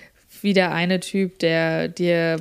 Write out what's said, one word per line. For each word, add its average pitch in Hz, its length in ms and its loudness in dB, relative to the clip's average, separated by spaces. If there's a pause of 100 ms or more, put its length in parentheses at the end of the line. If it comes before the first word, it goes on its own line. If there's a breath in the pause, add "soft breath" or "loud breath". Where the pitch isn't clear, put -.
(420 loud breath)
wie 202 120 2
der 180 200 2
eine 175 260 0
Typ, 185 380 -4
der 165 520 0
dir 170 520 0